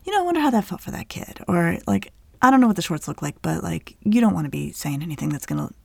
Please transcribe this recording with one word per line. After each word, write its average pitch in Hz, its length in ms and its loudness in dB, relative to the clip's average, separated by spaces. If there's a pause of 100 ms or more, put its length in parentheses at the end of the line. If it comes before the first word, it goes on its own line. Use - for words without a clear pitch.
you 381 100 -6
know, 403 60 2
"I 359 40 2
wonder 339 180 0
how 294 100 2
that 214 140 2
felt - 160 -10
for - 100 -12
that - 180 -10
kid." - 380 -14
Or, 170 400 2
like, 196 240 -2 (320)
"I 262 80 8
don't 262 100 8
know 240 60 6
what 202 80 2
the 175 80 -2
shorts 151 240 -4
look 147 160 -10
like, 147 180 -8
but, 160 220 -2
like, 165 400 -8
you 214 180 4
don't 202 140 4
wanna 151 140 -4
be 143 240 -6
saying 143 280 -6
anything 156 280 -6
that's 147 180 -6
gonna 147 240 -4 (140)